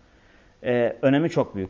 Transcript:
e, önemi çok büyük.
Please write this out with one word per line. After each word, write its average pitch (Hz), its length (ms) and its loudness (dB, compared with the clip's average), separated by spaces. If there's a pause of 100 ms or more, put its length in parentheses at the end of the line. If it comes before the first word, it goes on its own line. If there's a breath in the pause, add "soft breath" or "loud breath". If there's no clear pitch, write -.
(640 soft breath)
e, 120 380 0
önemi 143 280 2
çok 139 260 -2
büyük. 95 140 -8